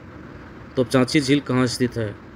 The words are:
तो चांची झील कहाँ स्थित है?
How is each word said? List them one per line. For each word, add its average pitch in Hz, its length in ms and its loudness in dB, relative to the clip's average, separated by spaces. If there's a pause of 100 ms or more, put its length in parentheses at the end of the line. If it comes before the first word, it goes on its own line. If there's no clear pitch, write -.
(760)
तो 131 80 2
चांची 127 380 4
झील 139 200 4
कहाँ 127 260 2
स्थित 120 300 -2
है? 110 120 -2 (260)